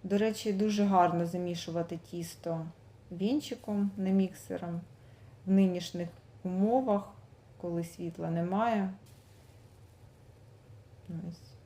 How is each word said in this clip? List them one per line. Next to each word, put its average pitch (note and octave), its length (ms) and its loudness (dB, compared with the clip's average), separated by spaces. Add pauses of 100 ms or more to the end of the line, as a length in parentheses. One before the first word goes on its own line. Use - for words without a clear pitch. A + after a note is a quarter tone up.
До F#3+ 140 0
речі, G#3+ 360 0
дуже G#3 300 2
гарно F3 420 4
замішувати E3+ 720 -4
тісто E3 680 -8 (460)
вінчиком, G3+ 840 -2
не F#3+ 140 0
міксером, F3 720 0 (640)
в F#3 60 0
нинішніх F3+ 580 4 (340)
умовах, G3+ 720 2 (440)
коли E3+ 260 -4
світла E3 460 -8
немає. F#3+ 640 0 (2250)
Ось. E3+ 460 -12 (100)